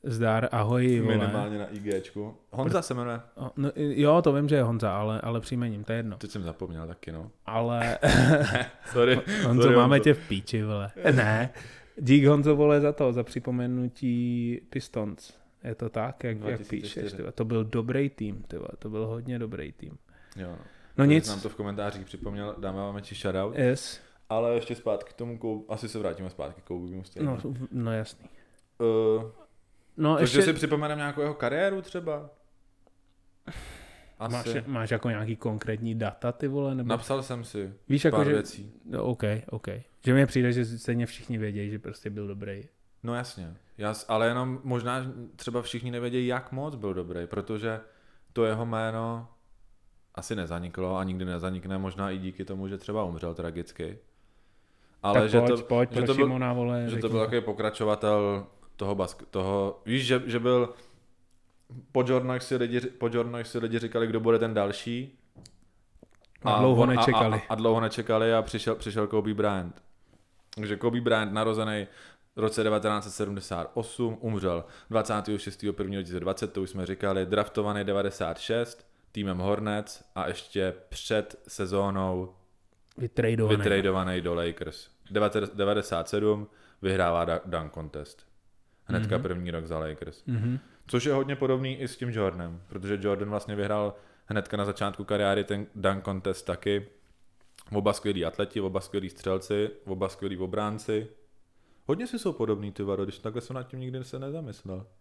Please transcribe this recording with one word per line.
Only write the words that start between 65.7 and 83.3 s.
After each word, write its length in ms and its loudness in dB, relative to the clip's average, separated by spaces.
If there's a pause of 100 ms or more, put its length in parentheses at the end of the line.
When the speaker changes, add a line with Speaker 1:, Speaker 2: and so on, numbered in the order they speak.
Speaker 1:
A 80 4
Speaker 2:
A 80 4
Speaker 1:
dlouho 220 8
Speaker 2:
on, 80 6
a, 40 4
Speaker 1:
nečekali. 440 4
Speaker 2:
a, 100 -4
a 60 -2
dlouho 260 4
nečekali 540 2
a 80 4
přišel, 320 -2
přišel 320 -2
Kobe 280 0
Bryant. 480 -2 (720)
Takže 220 -4
Kobe 240 0
Bryant, 320 2
narozený 540 0 (520)
roce 240 0
devatenáct 420 2
set 60 -12
sedmdesát 640 -6
osm, 460 -2
umřel 440 -2 (260)
dvacátého 480 0
šestého 340 -6
prvního 280 -4
dva 40 -6
tisíce 160 -6
dvacet, 320 -4
to 100 -4
už 80 -6
jsme 160 -6
říkali, 400 0
draftovaný 580 0
devadesát 540 -2
šest 500 -4 (240)
týmem 260 -4
Hornets 680 -2 (100)
a 140 -2
ještě 460 -4 (140)
před 600 -4
sezónou 840 -2 (640)
Speaker 1:
Vytradovaný. 580 2